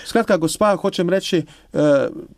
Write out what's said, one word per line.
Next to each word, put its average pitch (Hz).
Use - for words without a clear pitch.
Skratka, 220
gospa, 165
hočem 185
reči, 185
eh, 277